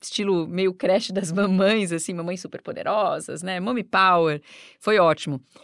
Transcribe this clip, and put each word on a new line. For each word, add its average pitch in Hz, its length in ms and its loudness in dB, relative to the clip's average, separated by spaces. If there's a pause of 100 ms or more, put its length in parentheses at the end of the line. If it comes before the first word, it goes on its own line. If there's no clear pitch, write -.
estilo 190 440 -2
meio 185 280 0
creche 190 400 0
das 185 180 -4
mamães, 196 600 2
assim, 165 200 -6
mamães 175 260 -6
super - 220 -12
poderosas, 165 840 -4
né, 185 160 -6
mommy 220 240 -4
power. 175 600 2 (360)
Foi 214 200 2
ótimo. 156 420 2 (240)